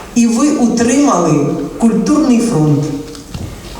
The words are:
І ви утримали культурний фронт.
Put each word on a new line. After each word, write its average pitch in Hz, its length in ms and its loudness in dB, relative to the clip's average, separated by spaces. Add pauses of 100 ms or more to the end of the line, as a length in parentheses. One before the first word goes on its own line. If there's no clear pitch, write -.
(140)
І 233 120 4
ви 240 240 2
утримали 233 960 2 (320)
культурний 240 600 2
фронт. 151 440 2 (960)